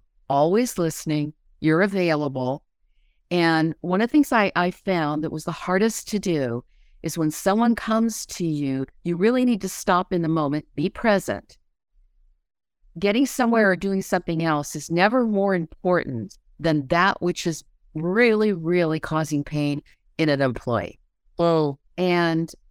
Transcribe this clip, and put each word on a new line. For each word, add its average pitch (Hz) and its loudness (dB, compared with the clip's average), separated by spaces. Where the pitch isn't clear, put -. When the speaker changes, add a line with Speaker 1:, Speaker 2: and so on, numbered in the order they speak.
Speaker 1:
always 175 2
listening, 151 -2
you're 156 2
available. 151 -2
And 165 2
one 180 -2
of 233 2
the - -6
things 294 4
I, 214 2
I 180 2
found 156 -2
that 160 -4
was 156 -8
the 170 -6
hardest 190 -2
to 208 -2
do 131 -2
is 160 -6
when 156 0
someone 226 2
comes 220 -2
to - -8
you, 139 -2
you 175 -2
really 240 2
need 233 0
to 190 -8
stop - -2
in 175 0
the 160 0
moment, 151 -2
be 160 -2
present. - -2
Getting 208 2
somewhere 226 2
or 180 2
doing 190 -2
something 170 -2
else 151 -2
is 147 -10
never 214 4
more 196 0
important 160 -2
than 151 0
that 180 2
which 175 -4
is 170 -4
really, 214 2
really 165 0
causing 151 -2
pain 147 -4
in 156 2
an 139 2
employee. 120 -2
Speaker 2:
Oh. 160 2
Speaker 1:
And 170 0